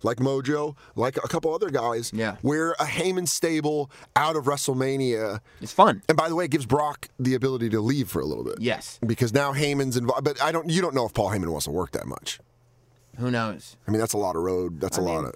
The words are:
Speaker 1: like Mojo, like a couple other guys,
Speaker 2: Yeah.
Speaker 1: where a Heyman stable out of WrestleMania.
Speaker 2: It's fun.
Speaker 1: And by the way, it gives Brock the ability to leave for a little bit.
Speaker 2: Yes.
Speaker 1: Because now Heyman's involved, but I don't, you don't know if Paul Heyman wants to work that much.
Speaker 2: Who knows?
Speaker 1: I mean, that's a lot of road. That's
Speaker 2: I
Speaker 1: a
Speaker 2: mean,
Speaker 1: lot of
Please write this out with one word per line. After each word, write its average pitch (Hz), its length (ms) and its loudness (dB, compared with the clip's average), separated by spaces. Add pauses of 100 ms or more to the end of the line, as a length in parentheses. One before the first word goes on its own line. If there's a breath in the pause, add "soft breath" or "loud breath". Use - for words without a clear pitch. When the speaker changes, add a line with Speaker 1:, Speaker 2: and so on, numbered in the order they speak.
Speaker 1:
like 113 160 0
Mojo, 135 580 0 (200 soft breath)
like 123 200 0
a 117 120 -4
couple 160 260 0
other 185 160 -2
guys, 120 420 0
Speaker 2:
Yeah. 107 300 -2
Speaker 1:
where 160 300 0
a 143 120 0
Heyman 180 440 0
stable 151 640 0 (260 loud breath)
out 156 200 2
of 139 120 0 (320)
WrestleMania. 120 600 0 (220 soft breath)
Speaker 2:
It's - 100 -12
fun. 202 360 6
Speaker 1:
And 160 100 4
by 160 100 2
the 165 60 -2
way, 175 100 0
it 147 60 -4
gives 139 160 0
Brock 147 420 0 (100)
the 127 160 0
ability 123 360 0
to 110 100 2
leave 127 280 0
for 80 120 -2
a 67 60 -4
little 62 180 -4
bit. 58 160 -6
Speaker 2:
Yes. - 460 -4
Speaker 1:
Because 113 260 2
now 139 220 2
Heyman's 139 420 0
involved, 127 280 0
but 139 180 0
I 156 100 2
don't, 165 160 -2
you 175 140 2
don't 156 120 0
know 123 120 2
if - 80 -8
Paul 101 160 2
Heyman 95 180 0
wants 76 180 -2
to 71 40 -6
work 85 220 -2
that - 140 -6
much. - 340 -8 (800)
Speaker 2:
Who 123 120 -2
knows? 113 460 -4 (120)
Speaker 1:
I - 20 -4
mean, 107 80 2
that's 113 140 0
a 104 60 -2
lot 92 180 0
of 82 60 0
road. 90 360 0
That's 92 200 -2
Speaker 2:
I - 20 0
Speaker 1:
a 90 60 2
Speaker 2:
mean, 85 80 0
Speaker 1:
lot 76 100 -2
of 60 120 -8